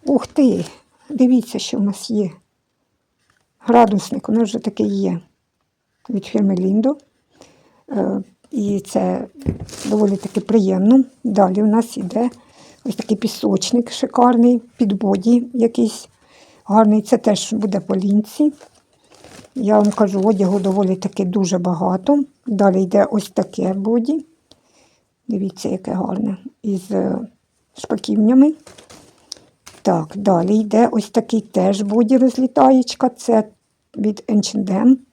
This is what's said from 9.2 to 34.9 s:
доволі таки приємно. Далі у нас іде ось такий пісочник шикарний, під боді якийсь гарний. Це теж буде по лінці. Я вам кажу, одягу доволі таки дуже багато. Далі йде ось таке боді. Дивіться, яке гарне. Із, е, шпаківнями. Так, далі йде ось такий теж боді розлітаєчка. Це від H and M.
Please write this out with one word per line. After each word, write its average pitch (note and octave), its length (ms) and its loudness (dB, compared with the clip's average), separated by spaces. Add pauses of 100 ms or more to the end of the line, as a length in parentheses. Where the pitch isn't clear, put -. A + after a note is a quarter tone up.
доволі G#3 320 0
таки - 220 -6
приємно. G3+ 640 2 (200)
Далі G3 400 2
у G#3+ 40 4
нас A3+ 300 0
іде A3+ 320 -4 (560)
ось A3+ 100 -6
такий G#3+ 220 -4
пісочник A#3 760 -2
шикарний, A#3+ 720 2 (160)
під G3+ 160 0
боді G#3+ 600 0
якийсь A#3 560 -2 (560)
гарний. G#3+ 360 4
Це A#3 160 0
теж A3 360 -2
буде G3+ 260 -4
по F#3+ 160 -6
лінці. G#3 580 0 (1000)
Я G#3+ 240 2
вам G#3 120 2
кажу, G3 300 0
одягу G3 380 0
доволі F#3+ 360 0
таки G3 300 -6
дуже F#3 320 -2
багато. F#3 640 0 (240)
Далі G3 360 2
йде F#3+ 280 2
ось G#3 180 -4
таке F#3+ 440 -4
боді. A#3 520 -2 (1000)
Дивіться, G3 420 -6
яке F#3+ 220 -8
гарне. G3 460 -4 (260)
Із, G3 280 -6
е, F#3+ 280 -2 (580)
шпаківнями. A#3 760 2 (1300)
Так, E3 340 0
далі G3 420 2
йде A3 340 2
ось G#3+ 180 -2
такий A3 320 -2
теж G3 400 -2
боді A3 360 2
розлітаєчка. C4 920 2
Це A3 340 0 (540)
від G#3 300 -4
H G#3+ 300 0
and G3 260 -2
M. C4 140 6 (160)